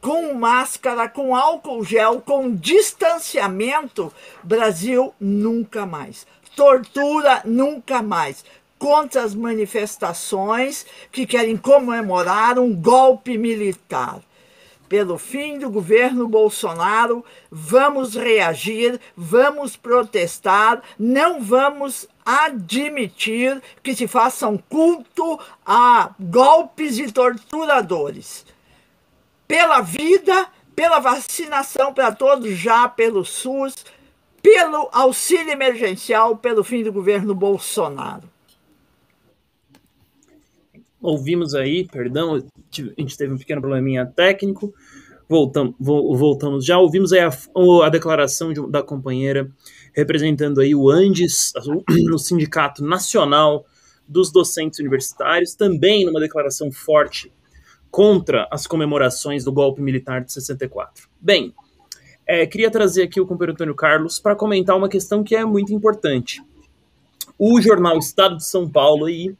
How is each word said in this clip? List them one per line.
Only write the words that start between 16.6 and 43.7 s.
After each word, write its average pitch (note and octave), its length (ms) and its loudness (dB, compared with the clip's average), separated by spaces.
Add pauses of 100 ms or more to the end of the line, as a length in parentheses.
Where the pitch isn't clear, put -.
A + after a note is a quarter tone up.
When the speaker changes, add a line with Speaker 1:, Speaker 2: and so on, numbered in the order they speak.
Speaker 1:
vamos B3 640 0
reagir, A3+ 840 0 (160)
vamos B3+ 580 0
protestar, G#3+ 1080 0 (160)
não C#4 420 0
vamos C#4 680 -2 (200)
admitir B3+ 1400 -4 (200)
que C4+ 120 -6
se A#3+ 120 -6
façam A#3 640 -2
culto D#4+ 720 -2 (240)
a A#3 460 4 (100)
golpes C4+ 800 2
e C4 120 -8
torturadores. A#3+ 1300 -2 (1000)
Pela D#4 340 2
vida, F4 680 0 (260)
pela D#4+ 240 2
vacinação C#4 920 -4
para B3 200 0
todos B3 440 0
já, A3+ 320 2
pelo A3+ 360 -2
sus, C4+ 500 -8 (680)
pelo E4 500 4
auxílio D4+ 580 0
emergencial, A#3 840 -2
pelo A3 280 -2
fim A#3 180 -6
do G#3+ 100 -6
governo G3+ 420 -2
Bolsonaro. F3+ 960 -6 (2750)
Speaker 2:
Ouvimos D3+ 540 -4
aí, D3 320 -2
perdão, C#3+ 560 -4 (280)
tive, C3+ 260 -12
a - 40 -10
gente C#3 160 -10
teve C#3 160 -6
um C3 60 -8
pequeno C#3+ 220 -8
probleminha C3 460 -2